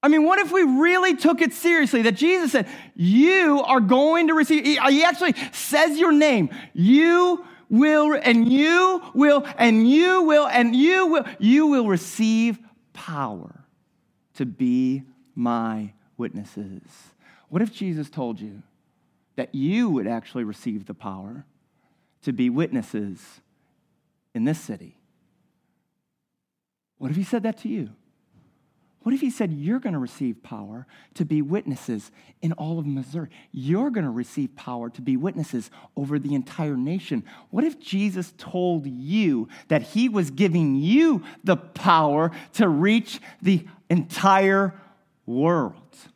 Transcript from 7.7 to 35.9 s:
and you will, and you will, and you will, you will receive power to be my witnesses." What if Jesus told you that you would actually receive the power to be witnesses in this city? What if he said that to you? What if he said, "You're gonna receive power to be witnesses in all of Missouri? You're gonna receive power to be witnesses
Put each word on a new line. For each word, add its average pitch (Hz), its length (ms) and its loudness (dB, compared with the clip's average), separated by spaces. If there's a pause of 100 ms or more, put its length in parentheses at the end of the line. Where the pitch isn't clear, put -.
and 233 300 4
you 349 520 2 (100)
will, 285 320 4 (120)
and 226 320 4
you 359 340 4
will, 302 240 4
and 240 280 0
you 359 320 4
will, 311 180 0 (140)
you 269 280 4
will 262 200 2
receive 220 720 0 (320)
power 131 720 -12 (720)
to 135 120 -6
be 127 580 -2 (300)
my 113 600 -4 (240)
witnesses." 101 640 -12 (680)
What 175 120 -4
if 226 120 -6
Jesus 160 360 -8
told 117 300 -10
you 104 240 -18 (720)
that - 180 -10
you 185 360 -2
would 123 180 -2
actually 117 360 -8
receive 104 420 -10
the 104 80 -16
power 101 520 -16 (800)
to 139 100 -6
be 123 160 0
witnesses 110 920 -6 (920)
in 113 120 -4
this 156 140 -2
city? 90 380 -16 (2000)
What 135 140 -8
if 156 60 -4
he 196 60 -4
said 190 200 -6
that 220 160 -6
to 214 100 -10
you? 160 200 -8 (1120)
What 233 120 -4
if 269 80 -4
he 277 80 -2
said, 202 240 -6
"You're 165 260 -4
gonna 185 200 -6
receive 120 420 -8
power 107 460 -18 (260)
to 165 120 -6
be 151 180 -2
witnesses 139 680 -8 (300)
in 165 120 -4
all 165 260 -8
of 147 80 -8
Missouri? 139 420 -8 (220)
You're 180 400 -2
gonna 180 180 -4
receive 123 460 -8
power 120 340 -10
to 120 120 -16
be 131 140 -2
witnesses 151 540 -6 (260)